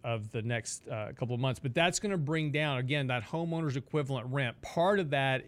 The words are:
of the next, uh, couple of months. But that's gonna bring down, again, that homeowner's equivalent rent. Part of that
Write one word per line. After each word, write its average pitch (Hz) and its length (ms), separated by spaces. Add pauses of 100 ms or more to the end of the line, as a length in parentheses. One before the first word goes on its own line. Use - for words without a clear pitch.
of 110 260
the 113 120
next, 117 440
uh, 110 300
couple 123 180
of 120 60
months. 131 180
But 135 160
that's 175 240
gonna 202 180
bring 156 360
down, 147 260
again, 131 300
that 123 160
homeowner's 165 520
equivalent 135 540
rent. 127 320
Part 190 380
of 156 100
that 135 360